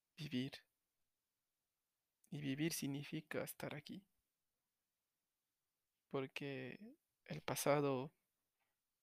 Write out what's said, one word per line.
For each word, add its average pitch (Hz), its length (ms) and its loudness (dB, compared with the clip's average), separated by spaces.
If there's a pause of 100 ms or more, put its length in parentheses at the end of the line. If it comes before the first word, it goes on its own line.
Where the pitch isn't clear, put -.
(160)
vivir. 135 360 0 (1800)
Y 147 100 -6
vivir 147 320 2
significa 143 680 -2
estar - 320 -4
aquí, 151 300 -8 (2000)
porque 135 680 -4 (520)
el 156 120 -6
pasado 139 680 4 (920)